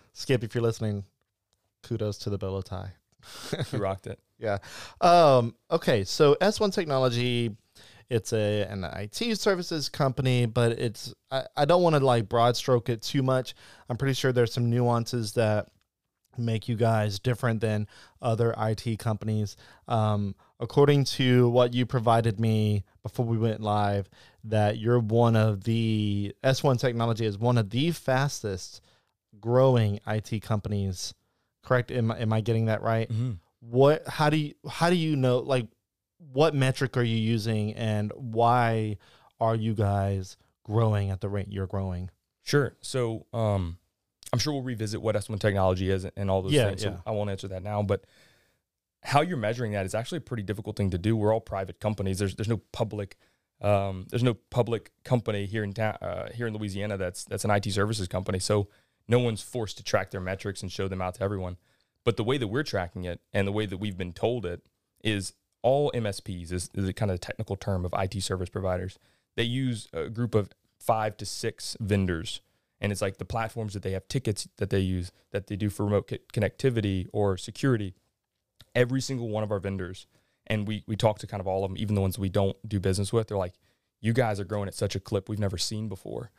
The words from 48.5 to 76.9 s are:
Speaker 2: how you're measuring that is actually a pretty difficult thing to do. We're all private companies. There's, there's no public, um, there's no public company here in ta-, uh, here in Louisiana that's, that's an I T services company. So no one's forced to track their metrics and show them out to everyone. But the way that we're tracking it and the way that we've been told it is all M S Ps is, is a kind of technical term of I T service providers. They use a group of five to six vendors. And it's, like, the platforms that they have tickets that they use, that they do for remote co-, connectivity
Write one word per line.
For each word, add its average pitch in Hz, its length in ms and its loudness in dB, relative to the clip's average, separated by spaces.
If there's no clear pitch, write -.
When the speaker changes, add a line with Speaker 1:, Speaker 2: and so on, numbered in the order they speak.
Speaker 2:
how 143 180 4
you're 180 160 -2
measuring 113 360 -2
that 98 120 -2
is 92 100 -6
actually 120 220 -6
a - 40 -6
pretty 113 220 -6
difficult 104 320 -6
thing 101 160 0
to 90 60 0
do. 107 180 2
We're 107 180 2
all 110 80 0
private 95 380 -8
companies. 98 400 -2
There's, 98 160 -2
there's 107 140 -4
no 113 80 0
public, 104 460 -6
um, 98 480 0
there's 120 140 0
no 123 100 4
public 113 580 -2
company 107 420 0
here 107 180 -4
in 98 100 -6
ta-, 107 280 -2
uh, 92 320 -8
here 117 140 -6
in 110 80 -4
Louisiana 101 420 -4
that's, 90 280 -6
that's 107 200 -6
an 107 60 2
I 101 80 4
T 101 120 -4
services 101 360 0
company. 95 320 -4
So 104 280 0
no 120 120 4
one's 117 220 -2
forced - 360 -8
to - 60 -18
track - 280 -2
their 95 100 -6
metrics 95 400 -6
and 92 100 -8
show 98 160 -4
them 92 140 -6
out 92 140 -4
to - 80 -6
everyone. 92 340 -4
But 117 140 2
the 117 60 -2
way 127 140 0
that 117 100 -2
we're 123 160 -2
tracking 90 420 -6
it 85 140 -6
and 98 140 2
the 98 40 0
way 107 140 0
that 95 120 -6
we've 98 200 -6
been 90 160 -6
told 113 320 -2
it 87 160 -8
is 101 300 -2
all 139 320 2
M 113 120 -2
S 101 140 -6
Ps 87 320 -10
is, 90 220 -4
is 98 140 -2
a 90 60 -2
kind 104 180 -2
of 90 80 -2
technical - 360 -8
term 95 300 -2
of 87 80 -4
I 95 140 -2
T 95 120 -6
service 92 300 -4
providers. 92 500 -4
They 117 80 0
use 120 500 -2
a 80 160 -6
group 113 260 -2
of 104 140 2
five 110 380 0
to 104 80 -10
six - 540 -8
vendors. 95 640 0
And 104 100 0
it's, 98 100 -6
like, 98 160 -2
the - 80 -10
platforms 113 480 -6
that 101 100 -8
they 95 80 -4
have 92 180 -6
tickets - 480 -4
that 98 120 -2
they 101 100 2
use, 92 320 -2
that 101 160 -8
they 104 80 -6
do 104 140 -2
for 104 160 -4
remote 104 220 0
co-, - 100 -8
connectivity 101 800 0